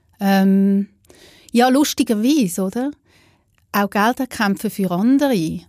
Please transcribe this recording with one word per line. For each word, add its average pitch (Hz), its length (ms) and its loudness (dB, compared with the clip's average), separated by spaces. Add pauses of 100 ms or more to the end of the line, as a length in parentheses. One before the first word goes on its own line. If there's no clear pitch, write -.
(200)
Ähm, 196 680 2 (640)
ja, 240 180 4
lustigerweise, 247 960 0
oder? 240 280 -4 (840)
Auch 202 140 0
Geld 220 300 0
erkämpfen 208 500 -4
für 190 220 -4
andere. 208 760 0